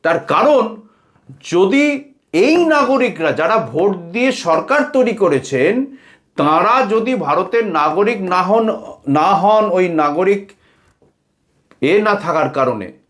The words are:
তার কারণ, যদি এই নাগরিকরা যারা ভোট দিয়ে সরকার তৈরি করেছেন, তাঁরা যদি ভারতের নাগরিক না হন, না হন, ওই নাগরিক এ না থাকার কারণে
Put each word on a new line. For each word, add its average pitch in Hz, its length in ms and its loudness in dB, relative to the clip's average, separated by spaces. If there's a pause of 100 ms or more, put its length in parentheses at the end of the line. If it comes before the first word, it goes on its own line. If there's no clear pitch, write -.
তার 165 160 0
কারণ, 220 580 0 (760)
যদি 277 600 0 (200)
এই 311 340 2
নাগরিকরা 254 680 0
যারা 156 400 0
ভোট 185 240 0
দিয়ে 214 360 -2
সরকার 269 600 -2
তৈরি 240 220 2
করেছেন, 170 720 0 (500)
তাঁরা 180 540 2
যদি 226 240 0
ভারতের 185 520 -2
নাগরিক 190 560 -2
না 180 200 0
হন, 214 280 0 (380)
না 156 260 2
হন, 208 360 2
ওই 185 180 0
নাগরিক 170 640 0 (1300)
এ 180 220 2
না 214 120 2
থাকার 156 360 -2
কারণে 120 420 -4 (180)